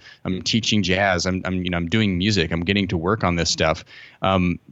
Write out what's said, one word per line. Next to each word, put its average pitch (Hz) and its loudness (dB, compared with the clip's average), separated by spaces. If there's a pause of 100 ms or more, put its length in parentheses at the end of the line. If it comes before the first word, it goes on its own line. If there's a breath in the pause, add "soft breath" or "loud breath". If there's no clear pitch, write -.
(240 loud breath)
I'm 92 -4
teaching 107 0
jazz. 92 0
I'm, 92 -2
I'm, 92 -4
you 90 -6
know, 90 -2
I'm 85 -4
doing 101 0
music. 90 0
I'm 85 -2
getting 98 0
to 87 -2
work 92 -2
on 87 2
this 85 0
stuff. 80 0 (380 loud breath)
Um, 90 2 (120)